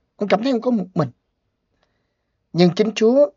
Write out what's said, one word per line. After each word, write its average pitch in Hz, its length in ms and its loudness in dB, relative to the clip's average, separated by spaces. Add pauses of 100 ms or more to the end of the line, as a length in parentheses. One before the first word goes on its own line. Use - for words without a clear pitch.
(160)
ông 208 120 -6
cảm 208 140 0
thấy 269 100 -2
ông 226 80 -4
có 254 100 -4
một 202 240 -2
mình. 147 140 -2 (1400)
Nhưng 175 220 4
chính 214 200 0
Chúa 262 420 2